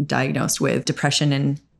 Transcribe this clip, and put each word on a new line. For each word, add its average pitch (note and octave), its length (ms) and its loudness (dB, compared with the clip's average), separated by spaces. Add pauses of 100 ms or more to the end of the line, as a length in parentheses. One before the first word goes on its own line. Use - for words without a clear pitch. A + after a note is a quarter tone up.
diagnosed C3+ 560 0
with - 260 0
depression D3 460 0
and, C#3+ 280 0 (200)